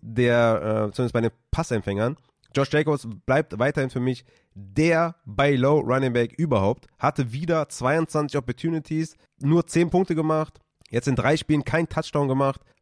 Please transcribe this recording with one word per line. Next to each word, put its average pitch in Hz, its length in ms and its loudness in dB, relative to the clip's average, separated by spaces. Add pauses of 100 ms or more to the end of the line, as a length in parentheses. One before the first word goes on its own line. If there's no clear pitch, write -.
der, 110 880 0
äh, 101 60 -14
zumindest 120 180 -2
bei 120 80 0
den 113 120 0 (180)
Passempfängern. 113 680 -2 (380)
Josh 139 180 0
Jacobs 147 340 0 (200)
bleibt 131 320 0
weiterhin 135 320 0
für 127 100 -6
mich 123 240 -2 (300)
der 165 600 0 (100)
Buy 139 300 2
Low 139 240 4
Running 127 340 0
Back 120 240 0
überhaupt. 120 480 0 (120)
Hatte 135 340 -2
wieder 156 360 -2
zweiundzwanzig 151 720 -2
Opportunities, 156 760 -6 (240)
nur 160 260 2
zehn 165 240 0
Punkte 180 240 2
gemacht. 156 460 -2 (280)
Jetzt 117 200 -4
in 131 80 2
drei 131 200 2
Spielen 151 280 0
kein 160 240 -2
Touchdown 147 400 -4
gemacht. 135 340 -2 (200)